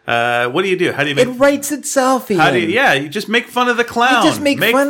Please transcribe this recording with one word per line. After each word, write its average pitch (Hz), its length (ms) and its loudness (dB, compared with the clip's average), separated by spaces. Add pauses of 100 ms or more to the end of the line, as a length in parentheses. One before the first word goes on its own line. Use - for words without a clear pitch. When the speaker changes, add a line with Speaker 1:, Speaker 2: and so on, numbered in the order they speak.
Speaker 1:
uh, 120 440 0
what 151 120 -2
do 196 80 -2
you 180 80 0
do? 170 140 0
How 135 120 -2
do 147 60 -4
you 143 60 -4
make 240 120 2
Speaker 2:
It 254 40 -6
writes 277 400 0
itself, 262 580 -2
Ian. 190 100 0
Speaker 1:
How 170 120 2
do 180 80 0
you, 165 80 -2
yeah, 208 260 2
you 143 160 -2
just 208 180 -6
make 233 200 -2
fun 247 220 0
of 233 80 0
the 233 60 2
clown. 240 400 2
Speaker 2:
You 311 60 4
just - 100 -2
make 285 200 0
Speaker 1:
Make 214 160 2
Speaker 2:
fun 277 140 2